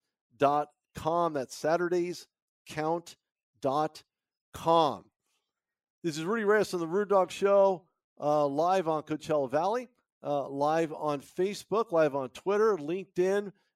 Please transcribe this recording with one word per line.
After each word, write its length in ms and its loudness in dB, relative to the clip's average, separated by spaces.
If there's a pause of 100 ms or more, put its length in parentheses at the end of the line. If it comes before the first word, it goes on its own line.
(360)
dot 320 2 (260)
com. 380 0
That's 240 -6
saturdays 680 -2 (400)
count 500 -6 (440)
dot 440 -2 (480)
com. 540 2 (1000)
This 140 -4
is 60 -8
Rudy 200 -2
Reyes 280 2
on 80 -4
the 60 -4
Rude 220 -2
Dog 240 2
Show, 560 2 (320)
uh, 260 2
live 400 0
on 160 -2
Coachella 480 -2
Valley, 380 -2 (340)
uh, 260 -2
live 440 0
on 280 -4
Facebook, 720 -4
live 240 4
on 140 -4
Twitter, 480 0
LinkedIn, 760 -2 (260)